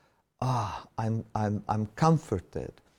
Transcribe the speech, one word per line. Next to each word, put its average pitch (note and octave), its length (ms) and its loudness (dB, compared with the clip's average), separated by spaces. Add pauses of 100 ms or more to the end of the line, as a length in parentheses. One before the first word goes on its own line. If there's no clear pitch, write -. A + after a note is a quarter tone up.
(420)
"Ah, B2 440 -4 (120)
I'm, A2+ 280 -2 (100)
I'm, G#2 320 0
I'm G#2+ 280 0
comforted. D3 760 2 (280)